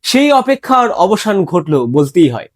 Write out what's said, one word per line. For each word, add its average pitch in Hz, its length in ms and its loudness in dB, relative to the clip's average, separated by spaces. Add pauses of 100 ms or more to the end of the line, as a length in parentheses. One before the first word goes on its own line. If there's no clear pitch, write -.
সেই 277 300 0
অপেক্ষার 254 600 0
অবসান 208 520 -2
ঘটল 156 300 -2 (120)
বলতেই 147 420 2
হয়। 117 280 -8